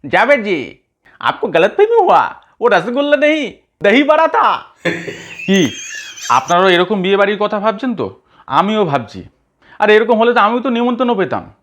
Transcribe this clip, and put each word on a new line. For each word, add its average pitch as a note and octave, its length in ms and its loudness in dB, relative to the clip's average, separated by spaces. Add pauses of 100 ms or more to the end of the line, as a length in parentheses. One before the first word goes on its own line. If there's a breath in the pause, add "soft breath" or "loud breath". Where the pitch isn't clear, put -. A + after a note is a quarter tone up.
জাভেদ A3+ 360 2
জি, F3 380 -6 (420 soft breath)
আপকো - 260 -4
গলতফহমি F#4+ 520 2
হুয়া, E3+ 340 2 (260 soft breath)
ও - 80 2
রসগোল্লা B3 480 0
নেহি, D4 400 -2 (260)
দহি A3+ 200 4
বড়া D#4 260 4
থা। A3 340 0 (220)
<laughs> - 640 -8
কি, F#3 240 2 (580)
আপনারাও F3 400 2
এরকম F3+ 340 0
বিয়ে G3 140 0
বাড়ির G3+ 220 0
কথা G#3 220 -4
ভাবছেন A3 340 -4
তো? A2+ 260 -8 (260 soft breath)
আমিও G3 380 0
ভাবছি। B2+ 400 -6 (540 soft breath)
আর G#3 120 2
এরকম A3 280 4
হলে A#3 160 2
তো A#3 60 2
আমিও A#3 200 2
তো C4 100 -4
নিমন্ত্রণ A#3+ 460 -2
পেতাম। B2 360 -6 (100)